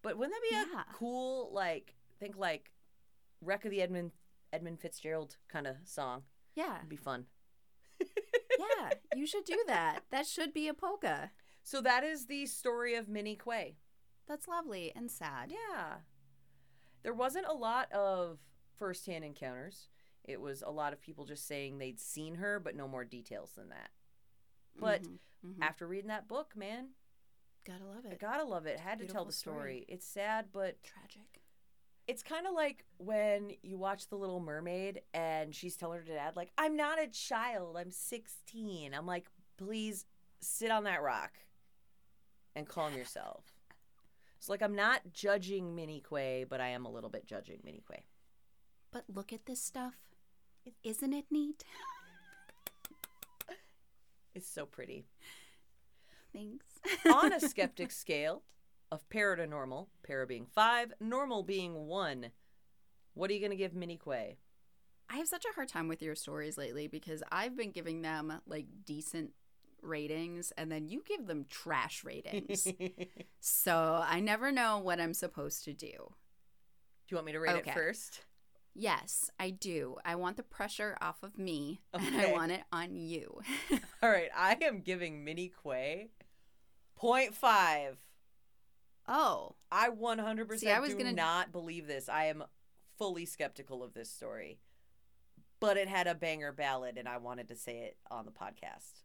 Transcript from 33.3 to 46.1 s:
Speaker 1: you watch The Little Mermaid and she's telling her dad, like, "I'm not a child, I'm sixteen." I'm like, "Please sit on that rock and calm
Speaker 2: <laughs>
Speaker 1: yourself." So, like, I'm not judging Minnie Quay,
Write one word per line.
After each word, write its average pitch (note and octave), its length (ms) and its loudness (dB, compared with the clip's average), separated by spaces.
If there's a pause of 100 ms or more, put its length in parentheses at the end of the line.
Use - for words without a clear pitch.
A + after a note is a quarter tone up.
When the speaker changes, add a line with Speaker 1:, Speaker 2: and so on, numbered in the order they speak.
Speaker 1:
you F#3+ 160 -8
watch G3 300 -2
The G#3 80 -6
Little F#3 240 -2
Mermaid F3 600 -4 (100)
and D#3+ 420 0
she's F3+ 220 -8
telling E3+ 220 -6
her E3 60 -12
dad, D#3+ 320 -4
like, - 220 -6
"I'm D#4 180 4
not D4+ 240 2
a D4 80 0
child, A3 680 -2
I'm F3+ 140 -6
sixteen." G3+ 1040 -8
I'm D#3 120 -4
like, F3+ 220 -2 (280)
"Please G#3+ 500 -4 (340)
sit - 300 0
on G#3+ 140 6
that F3 180 2
rock A#2 360 0 (1160)
and D3 140 -8
calm D3+ 260 -2
Speaker 2:
<laughs> - 20 -4
Speaker 1:
yourself." - 560 -10 (840)
So, - 140 -4
like, G3+ 100 2
I'm G#3 140 2
not G#3 360 4
judging F#3+ 600 2
Minnie D#3 340 -6
Quay, C3 360 0